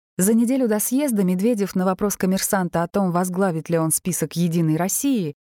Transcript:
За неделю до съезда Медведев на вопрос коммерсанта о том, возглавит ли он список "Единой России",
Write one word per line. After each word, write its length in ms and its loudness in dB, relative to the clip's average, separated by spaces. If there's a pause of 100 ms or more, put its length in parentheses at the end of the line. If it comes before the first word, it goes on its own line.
(180)
За 160 2
неделю 340 2
до 120 0
съезда 440 0
Медведев 520 0
на 100 0
вопрос 320 -2
коммерсанта 640 0
о 60 -2
том, 240 0
возглавит 580 -2
ли 80 2
он 140 2
список 440 -4
"Единой 420 2
России", 580 -2 (160)